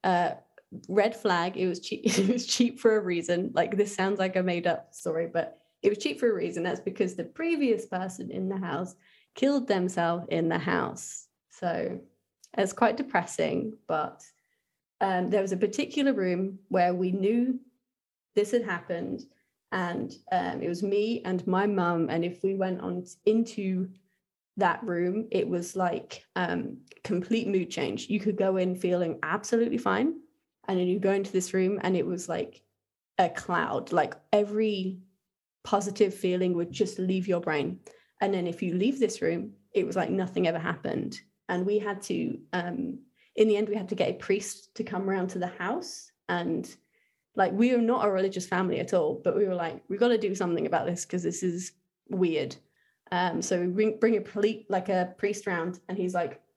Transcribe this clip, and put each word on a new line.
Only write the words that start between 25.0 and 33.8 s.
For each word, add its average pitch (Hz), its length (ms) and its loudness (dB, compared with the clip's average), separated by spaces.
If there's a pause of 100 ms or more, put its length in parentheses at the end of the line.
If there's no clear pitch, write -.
it 190 160 2
was 175 280 -2
like, - 500 -2 (100)
um, 175 420 -2 (260)
complete 190 440 0
mood 190 240 0
change. - 380 -4
You 208 100 0
could 196 180 -2
go 190 200 2
in 180 180 0
feeling 175 480 0
absolutely 208 540 0
fine, 233 420 0 (480)
and 190 120 0
then 180 80 2
you 190 120 2
go 196 140 2
into 196 180 -2
this 185 220 -2
room 190 300 2
and 185 140 2
it 165 80 0
was 180 240 -6
like - 320 -6 (560)
a 180 120 4
cloud, - 600 -2